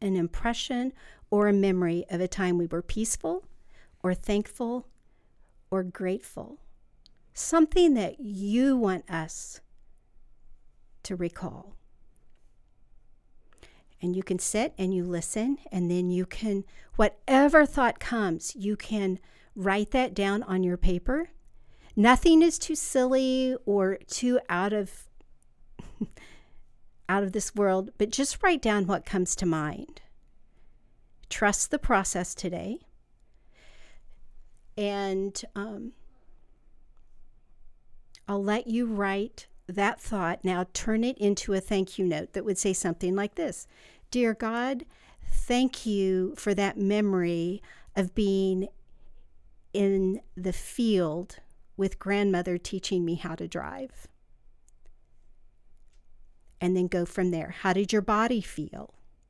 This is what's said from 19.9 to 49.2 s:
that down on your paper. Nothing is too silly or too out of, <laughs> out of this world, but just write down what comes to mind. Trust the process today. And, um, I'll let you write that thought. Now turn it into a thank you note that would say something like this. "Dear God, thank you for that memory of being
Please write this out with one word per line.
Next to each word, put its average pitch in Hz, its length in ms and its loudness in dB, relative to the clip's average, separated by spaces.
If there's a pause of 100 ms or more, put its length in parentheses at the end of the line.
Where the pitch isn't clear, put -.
that 254 200 2
down 202 300 0
on 185 200 -2
your 180 140 0
paper. 185 540 2 (640)
Nothing 311 460 8
is 330 160 4
too - 160 -6
silly 262 920 2
or 196 320 2 (100)
too 247 320 0 (120)
out 190 240 0
of, - 340 -6 (920)
<laughs> - 80 -6 (1040)
out 196 140 2
of 190 100 -2
this - 220 -4
world, 196 420 2
but 214 140 0
just - 320 -2
write 349 180 4
down 208 260 2
what 185 200 -2
comes 180 300 0
to 185 100 -2
mind. 156 560 -4 (1300)
Trust - 400 0
the 294 80 0
process 190 560 0
today. 180 460 -6 (2000)
And, 196 640 -4 (140)
um, 214 380 -10 (2250)
I'll 202 160 -2
let 214 220 0
you 233 200 0
write 202 600 -2 (220)
that 202 320 0
thought. 180 440 -2
Now 185 280 0
turn 220 300 0
it 254 160 -2
into 202 360 0
a 190 60 0
thank 190 380 -2
you 190 60 2
note 156 300 -2
that 196 100 -4
would 202 140 -2
say 196 140 0
something 180 440 -2
like 202 200 -2
this. 302 300 -6 (460)
"Dear 240 220 2
God, 240 500 -4 (440)
thank - 580 2
you 190 500 2
for 208 180 0
that 196 240 0
memory 190 840 0 (340)
of 185 180 0
being 190 540 2 (1040)